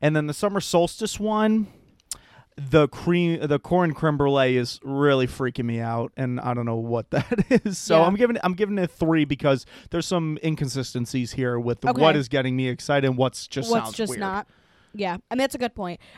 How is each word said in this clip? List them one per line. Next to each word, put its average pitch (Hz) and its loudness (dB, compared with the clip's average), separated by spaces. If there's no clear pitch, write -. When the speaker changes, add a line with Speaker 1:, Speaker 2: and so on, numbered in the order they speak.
Speaker 1:
And 151 4
then 151 0
the 147 -6
summer 202 -2
solstice - 0
one, 214 2
the 143 4
cream, 170 0
the 143 2
corn 170 0
creme 151 0
brulee 135 4
is 120 -2
really 139 2
freaking 127 -4
me 117 -2
out, 117 -4
and 123 -4
I 123 -4
don't 120 -4
know 117 -2
what 117 -4
<laughs> - -20
that 202 0
is. 196 -6
So 160 4
Speaker 2:
Yeah. 165 6
Speaker 1:
I'm 190 2
giving 233 2
it, - -8
I'm 185 0
giving 202 -2
it 190 0
a - 0
three 160 2
because 139 0
there's 170 -4
some 160 -2
inconsistencies 131 -4
here 123 -2
with 120 -4
Speaker 2:
Okay. 240 2
Speaker 1:
what 156 6
is 131 -2
getting 131 0
me 131 -2
excited 135 0
and 127 -2
what's 127 -2
just 220 -6
Speaker 2:
What's 226 2
Speaker 1:
sounds - -10
Speaker 2:
just 220 -4
Speaker 1:
weird. 208 -8
Speaker 2:
not. 196 -6
Yeah, 190 -6
I - -6
mean, 254 -2
that's 269 0
a 277 -6
good 240 -4
point. 175 -8